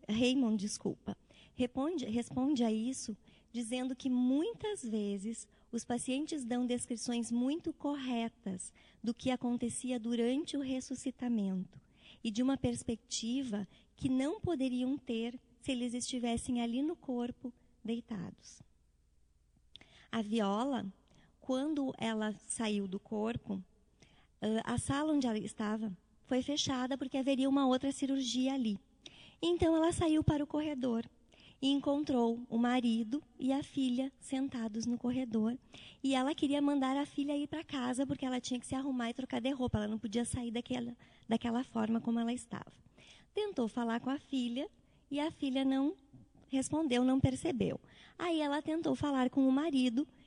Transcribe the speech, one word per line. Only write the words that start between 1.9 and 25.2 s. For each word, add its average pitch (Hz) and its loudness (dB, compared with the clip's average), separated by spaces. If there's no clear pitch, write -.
responde 240 0
a 226 4
isso 220 -2
dizendo 247 -4
que - -4
muitas 302 2
vezes 208 -4
os 233 -4
pacientes 262 -2
dão 247 0
descrições 233 -2
muito 277 0
corretas 240 -4
do 226 -2
que - -2
acontecia 247 -2
durante 240 0
o 277 -2
ressuscitamento 247 -2
e 226 -2
de 214 0
uma 269 2
perspectiva 240 -2
que - -2
não 277 2
poderiam 262 0
ter 233 -4
se 277 -2
eles 247 -2
estivessem 240 -2
ali 233 0
no 330 0
corpo, 247 -6
deitados. - -8
A 226 -4
Viola, 214 0
quando 269 0
ela 214 -2
saiu 208 0
do 190 -4
corpo, 214 -4
ãh, 220 0
a 240 -2
sala 294 0
onde 285 4